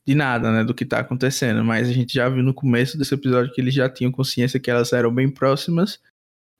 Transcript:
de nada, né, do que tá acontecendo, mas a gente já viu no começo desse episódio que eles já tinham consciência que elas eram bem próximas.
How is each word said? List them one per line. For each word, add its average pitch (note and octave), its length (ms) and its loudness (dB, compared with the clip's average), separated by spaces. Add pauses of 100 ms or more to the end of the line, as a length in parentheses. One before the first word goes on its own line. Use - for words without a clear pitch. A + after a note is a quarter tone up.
de C#3 80 4
nada, B2+ 340 0
né, A2 140 4
do A#2 100 0
que B2 120 -6
tá A#2 140 -2
acontecendo, B2+ 640 -2
mas A2+ 240 0
a - 20 0
gente B2 220 -2
já B2+ 160 0
viu C3 120 0
no C3 120 2
começo B2 440 0
desse C#3 160 -2
episódio B2 380 0
que - 80 -6
eles B2+ 140 0
já C3 160 2
tinham B2 200 -2
consciência B2+ 480 -2
que B2 140 -4
elas A#2+ 220 0
eram A#2+ 200 2
bem C3 160 2
próximas. D#3 720 0 (600)